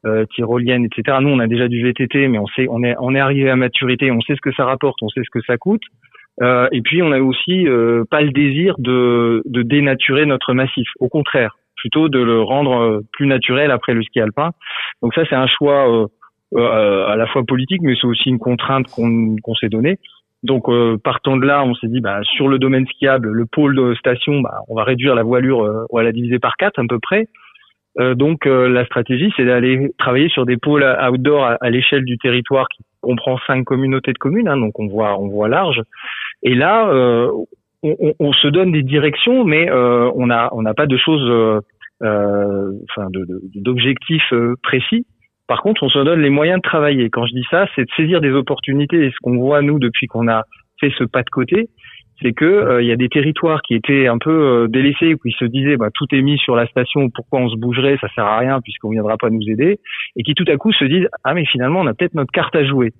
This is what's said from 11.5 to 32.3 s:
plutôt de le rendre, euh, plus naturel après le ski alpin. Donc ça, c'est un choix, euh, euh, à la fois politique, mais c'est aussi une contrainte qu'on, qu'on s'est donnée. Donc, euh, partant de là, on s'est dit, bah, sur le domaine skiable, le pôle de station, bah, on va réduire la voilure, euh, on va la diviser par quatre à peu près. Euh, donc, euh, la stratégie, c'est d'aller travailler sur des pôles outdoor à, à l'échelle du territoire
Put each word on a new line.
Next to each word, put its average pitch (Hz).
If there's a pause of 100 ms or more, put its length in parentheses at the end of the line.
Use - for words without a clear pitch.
plutôt 156
de 135
le 117
rendre, 127
euh, 110 (100)
plus 143
naturel 135
après 123
le 113
ski 117
alpin. 143 (500)
Donc 120
ça, 165
c'est 147
un 131
choix, 139
euh, 113 (480)
euh, 107
à 107
la 113
fois 135
politique, 135
mais 135
c'est 120
aussi 120
une 123
contrainte 127
qu'on, 117
qu'on 113
s'est 113
donnée. 131 (440)
Donc, 127
euh, 117
partant 131
de 131
là, 143
on 123
s'est 120
dit, 120
bah, 101
sur 139
le 135
domaine 131
skiable, 131
le 117
pôle 139
de 123
station, 131
bah, 110 (120)
on 113
va 110
réduire 127
la 117
voilure, 123
euh, 110
on 117
va 113
la 117
diviser 120
par 117
quatre 190
à 123
peu 120
près. 208 (720)
Euh, 127
donc, 147
euh, 127
la 123
stratégie, 131
c'est 127
d'aller 127
travailler 127
sur 131
des 123
pôles 147
outdoor 131
à, 117
à 123
l'échelle 127
du 123
territoire 127